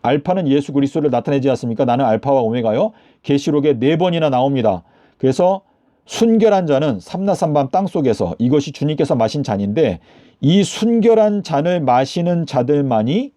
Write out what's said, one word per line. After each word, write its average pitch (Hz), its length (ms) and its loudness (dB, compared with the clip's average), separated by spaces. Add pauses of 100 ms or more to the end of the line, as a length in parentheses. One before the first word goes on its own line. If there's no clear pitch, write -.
알파는 143 460 -2
예수 143 240 0
그리스도를 139 380 0
나타내지 135 400 -2
않습니까? 120 360 -2
"나는 123 180 0
알파와 123 380 0
오메가요." 117 500 -2 (300)
계시록에 143 560 0
네 143 180 2
번이나 170 320 0
나옵니다. 123 540 0 (360)
그래서 180 440 0 (460)
"순결한 214 580 2
자는 139 340 0
삼낮삼밤 165 680 -2
땅속에서 131 680 -2
이것이 139 340 0
주님께서 147 420 -2
마신 123 280 -2
잔인데 104 580 -2 (400)
이 175 240 4
순결한 220 760 2
잔을 160 380 -2
마시는 151 640 0
자들만이 139 920 0